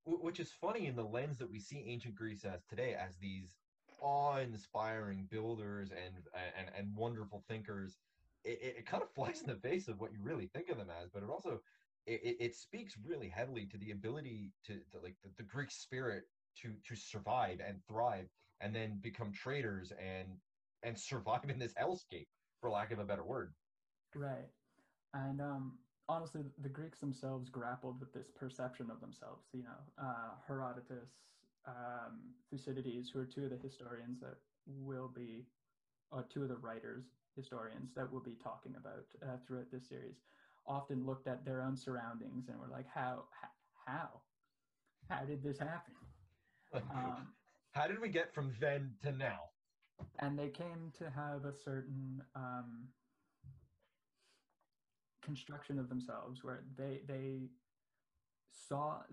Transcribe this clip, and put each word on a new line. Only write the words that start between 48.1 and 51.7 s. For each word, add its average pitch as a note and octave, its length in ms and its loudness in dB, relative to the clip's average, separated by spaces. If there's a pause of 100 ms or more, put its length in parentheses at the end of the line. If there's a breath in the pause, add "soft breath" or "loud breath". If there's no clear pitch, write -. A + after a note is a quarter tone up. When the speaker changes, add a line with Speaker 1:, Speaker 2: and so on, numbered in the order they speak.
Speaker 1:
from C3+ 260 2
then C#3 440 4
to C#3+ 80 4
now? A2 400 0 (680)
Speaker 2:
And C#3+ 200 4
they C#3+ 100 2
came E3 480 -2
to E3 140 -2
have C#3+ 340 0
a C#3 80 0
certain, C3+ 720 -2 (120)